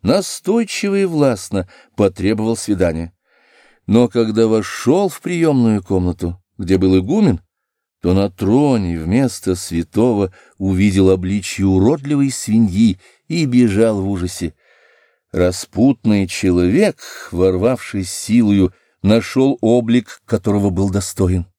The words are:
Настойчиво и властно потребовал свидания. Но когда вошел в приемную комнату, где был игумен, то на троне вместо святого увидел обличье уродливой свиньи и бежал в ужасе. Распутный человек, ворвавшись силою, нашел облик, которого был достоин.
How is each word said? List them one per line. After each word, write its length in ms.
Настойчиво 920
и 100
властно 640
потребовал 600
свидания. 580
Но 220
когда 380
вошел 640
в 100
приемную 640
комнату, 600
где 200
был 200
игумен, 420
то 140
на 160
троне 680
вместо 560
святого 760
увидел 520
обличье 560
уродливой 640
свиньи 680
и 180
бежал 540
в 80
ужасе. 460
Распутный 920
человек, 1080
ворвавшись 760
силою, 640
нашел 580
облик, 640
которого 460
был 200
достоин. 560